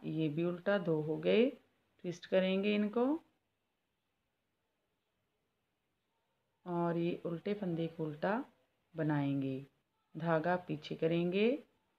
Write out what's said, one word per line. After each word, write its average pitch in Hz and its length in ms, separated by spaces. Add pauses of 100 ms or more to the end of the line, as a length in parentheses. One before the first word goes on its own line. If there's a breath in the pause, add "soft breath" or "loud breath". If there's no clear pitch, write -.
ये 160 240
भी 156 160
उल्टा, 175 340
दो 160 240
हो 156 160
गए। 190 280 (580)
ट्विस्ट 175 220
करेंगे 190 480
इनको 208 300 (3500)
और 170 320
ये 170 280
उल्टे 170 280
फंदे 165 320
को 165 180
उल्टा 156 280 (640)
बनाएंगे। 139 720 (480)
धागा 165 420 (120)
पीछे 156 260
करेंगे, 175 520 (520)